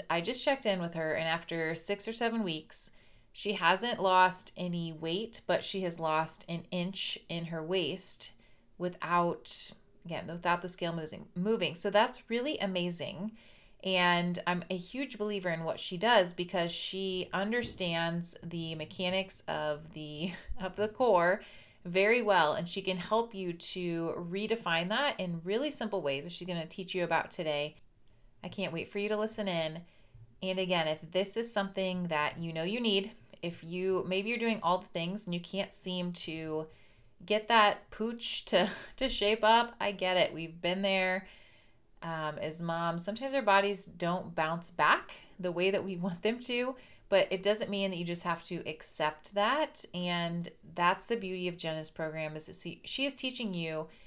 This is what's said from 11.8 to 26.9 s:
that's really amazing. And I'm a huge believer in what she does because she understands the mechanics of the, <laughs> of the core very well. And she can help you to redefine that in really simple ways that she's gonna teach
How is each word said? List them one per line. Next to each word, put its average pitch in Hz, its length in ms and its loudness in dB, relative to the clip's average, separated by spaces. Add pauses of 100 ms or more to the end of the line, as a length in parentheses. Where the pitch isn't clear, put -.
that's 220 400 2
really 247 300 -2
amazing. 180 720 -2 (520)
And 175 600 2
I'm 175 240 0
a 190 80 -2
huge 254 400 -8
believer 208 320 -2
in 165 140 -2
what 160 160 -4
she - 180 -6
does 196 340 6
because 175 400 -2
she 185 600 -4
understands 175 1120 0
the 165 320 -6
mechanics 185 720 -2
of 151 460 -4
the, 156 400 -6 (120)
<laughs> - 160 -4
of 185 140 -6
the 208 120 0
core 202 540 4 (420)
very 202 380 4
well. 180 320 6
And 170 160 -4
she 190 140 -6
can 185 140 -2
help 226 360 0
you 190 180 -4
to 170 640 -2 (180)
redefine 190 580 0
that 269 300 0
in 175 240 -4
really 240 280 0
simple 208 320 0
ways 143 200 0
that 175 100 -8
she's 175 140 -10
gonna 170 200 -4
teach 180 260 -8